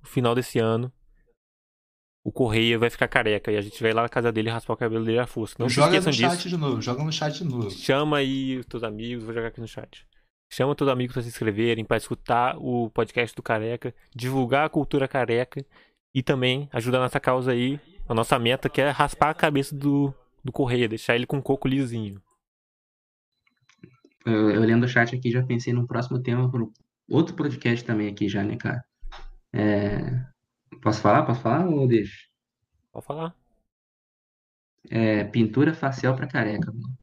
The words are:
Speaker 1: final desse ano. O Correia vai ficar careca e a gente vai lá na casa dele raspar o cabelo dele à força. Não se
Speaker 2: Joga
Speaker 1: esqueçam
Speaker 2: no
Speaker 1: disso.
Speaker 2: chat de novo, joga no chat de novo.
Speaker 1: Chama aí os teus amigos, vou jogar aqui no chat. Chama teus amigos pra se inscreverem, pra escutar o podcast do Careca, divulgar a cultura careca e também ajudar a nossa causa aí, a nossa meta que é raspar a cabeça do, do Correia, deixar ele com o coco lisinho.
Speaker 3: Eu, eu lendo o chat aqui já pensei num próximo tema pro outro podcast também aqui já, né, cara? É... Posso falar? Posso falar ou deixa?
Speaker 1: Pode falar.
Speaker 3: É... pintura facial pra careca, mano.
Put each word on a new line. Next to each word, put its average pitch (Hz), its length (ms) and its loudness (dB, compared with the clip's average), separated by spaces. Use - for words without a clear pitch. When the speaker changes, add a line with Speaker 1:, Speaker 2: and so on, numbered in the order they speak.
Speaker 1:
final 120 320 2
desse 123 240 0
ano. 113 340 0
O 107 60 -2
Correia 113 480 2
vai 117 120 4
ficar - 180 -2
careca 110 420 0
e 104 60 2
a 104 60 0
gente 104 200 -10
vai 110 100 4
lá 113 100 2
na 117 60 0
casa 120 220 0
dele 110 200 0
raspar 113 240 -4
o - 20 -6
cabelo 113 280 -2
dele 113 140 2
à 123 80 0
força. 113 320 -8
Não 120 100 0
se 117 80 0
Speaker 2:
Joga 160 200 6
Speaker 1:
esqueçam 180 160 2
Speaker 2:
no 139 40 0
Speaker 1:
disso. - 140 0
Speaker 2:
chat 185 80 -8
de 180 80 -2
novo, 131 240 -2
joga 123 200 -4
no 156 100 -2
chat 151 260 -4
de 185 60 -8
novo. 120 260 -2
Speaker 1:
Chama 143 480 0
aí 135 400 -2
os 123 80 -10
teus 117 160 -8
amigos, 113 420 -8
vou 113 80 -10
jogar 117 160 -4
aqui 117 120 -14
no 113 80 -10
chat. - 380 -18
Chama 135 220 0
teus 139 160 0
amigos 123 240 -2
pra 123 80 -4
se 117 60 -8
inscreverem, 113 580 0
pra 117 100 0
escutar 120 640 0
o 120 320 -2
podcast 117 440 -2
do - 80 -12
Careca, 117 520 -4
divulgar 131 520 0
a - 20 -2
cultura 139 400 0
careca 123 560 -2
e 131 80 2
também 131 500 0
ajudar 123 260 0
a 127 40 4
nossa 127 180 0
causa 127 320 2
aí, 131 280 0
a - 80 -4
nossa 117 240 2
meta 120 300 2
que - 120 0
é 143 100 4
raspar 147 400 2
a 160 40 -2
cabeça 143 400 0
do, 139 380 2
do 127 80 -6
Correia, 123 360 2
deixar 113 260 0
ele 123 120 0
com 147 120 -2
o 131 40 -4
coco 135 260 0
lisinho. 117 520 -2
Speaker 3:
Eu, 110 260 2
eu 101 120 2
lendo 117 220 4
o 123 40 -2
chat 117 260 2
aqui 127 160 -2
já 123 120 0
pensei 123 300 -2
num 123 140 0
próximo 123 360 -4
tema 127 280 0
pro 117 220 -4
outro 165 260 2
podcast 120 500 -2
também 107 240 -2
aqui 101 200 -2
já, 101 140 -2
né, 107 140 -2
cara? 120 260 -4
É... 104 480 2
Posso 107 180 0
falar? 107 240 4
Posso 120 160 -2
falar 147 260 2
ou 143 220 2
deixa? 107 380 0
Speaker 1:
Pode - 140 -14
falar. 160 280 -8
Speaker 3:
É... 107 340 2
pintura 123 500 2
facial 131 400 0
pra 139 120 -6
careca, 107 460 -2
mano. 120 300 -10